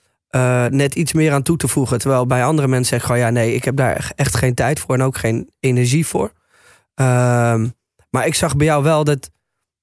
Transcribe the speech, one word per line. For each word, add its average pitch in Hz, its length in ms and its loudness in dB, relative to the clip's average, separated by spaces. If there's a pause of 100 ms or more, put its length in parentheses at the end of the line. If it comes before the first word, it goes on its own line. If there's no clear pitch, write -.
(280)
eh, 123 380 0
net 139 300 0
iets 165 180 -2
meer 156 200 2
aan 139 100 0
toe 165 140 0
te 143 100 -2
voegen. 123 320 0
Terwijl 127 280 0
bij 127 180 0
andere 147 220 0
mensen 127 220 0
zeggen 123 200 -2
gewoon: 123 160 2
"Ja, 113 40 2 (120)
nee, 113 120 0
ik 123 100 -4
heb 135 120 -2
daar 127 400 -2
echt 139 200 -2
geen 127 180 0
tijd 131 260 -2
voor - 160 -4
en 127 80 0
ook 131 140 -2
geen 113 320 -4 (100)
energie 127 480 0
voor." - 240 -4 (640)
Ehm, 120 720 2 (420)
maar 123 160 0
ik 160 100 -2
zag 147 200 -2
bij 147 100 2
jou 147 180 2
wel 156 200 2
dat 147 260 -2 (540)